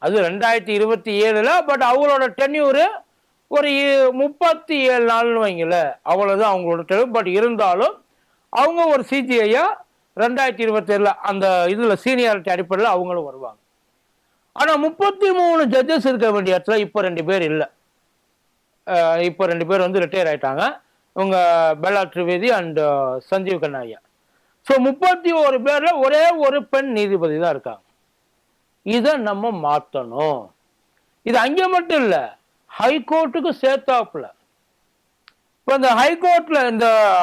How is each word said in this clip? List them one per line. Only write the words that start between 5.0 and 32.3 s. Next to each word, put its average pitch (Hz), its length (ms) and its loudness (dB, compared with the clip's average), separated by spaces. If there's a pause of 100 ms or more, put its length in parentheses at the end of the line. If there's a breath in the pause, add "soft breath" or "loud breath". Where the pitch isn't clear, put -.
நாள்னு 233 320 0
வைங்களேன், 165 480 -2 (180)
அவ்வளவுதான் 196 440 2
அவங்களோட 170 360 -4
டென்யூர். 226 280 0
but 190 100 -2 (100)
இருந்தாலும் 220 560 0 (580)
அவங்க 330 300 2 (120)
ஒரு 254 160 0
சி 269 80 0 (100)
ஜி 247 180 0
ஐ-யா 247 180 2 (520)
ரெண்டாயிரத்தி 240 500 -2
இருபத்தி 214 300 -2
ஏழுல 202 160 2 (180)
அந்த 196 160 -2 (260)
இதுல 214 320 0
சீனியாரிட்டி 233 500 0
அடிப்படையில 185 420 -2
அவங்களும் 175 340 -4
வருவாங்க. 127 300 -16 (1000)
ஆனா 311 120 4 (120)
முப்பத்தி 392 440 0 (100)
மூணு 339 240 2 (100)
ஜட்ஜஸ் 262 380 2
இருக்க 226 240 0
வேண்டிய 185 220 0
இடத்துல 202 280 0
இப்ப 196 240 -4
ரெண்டு 170 200 -6
பேர் 190 220 0
இல்ல. 156 120 -2 (1200)
அஹ், 170 340 2 (100)
இப்ப 175 220 -2
ரெண்டு 170 160 -2
பேர் 185 180 2
வந்து 185 180 0
ரிட்டையர் 165 260 -2
ஆயிட்டாங்க, 135 320 -4 (540)
இவங்க 190 200 0 (460)
பெல்லா 196 200 0 (120)
திரிவேதி 180 440 -2
and, 165 200 -4 (120)
அஹ், 135 260 -2 (140)
சஞ்சீவ் 190 340 -2
கண்ணா 139 220 -6
ஐயா. 110 140 -16 (680)
So 269 60 4 (120)
முப்பத்தி 339 440 0 (160)
ஒரு 262 200 0
பேர்ல 294 240 0 (140)
ஒரே 294 180 4 (220)
ஒரு 277 140 2 (140)
பெண் 269 240 -2
நீதிபதி 190 460 0
தான் 170 140 0
இருக்காங்க. 120 280 -14 (1040)
இதை 233 260 0 (160)
நம்ம 202 160 -6 (220)
மாத்தணும். 143 720 -4 (880)
இது 233 160 2
அங்க 294 160 -2 (140)
மட்டும் 339 300 0
இல்ல, 190 120 0 (540)